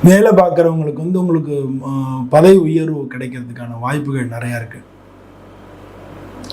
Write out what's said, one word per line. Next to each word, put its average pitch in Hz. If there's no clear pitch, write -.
வேலை 190
பார்க்குறவங்களுக்கு 170
வந்து 170
உங்களுக்கு, 151
ஆ, 131
பதவி 175
உயர்வு 156
கிடைக்கிறதுக்கான 120
வாய்ப்புகள் 135
நிறையா 120
இருக்கு. 113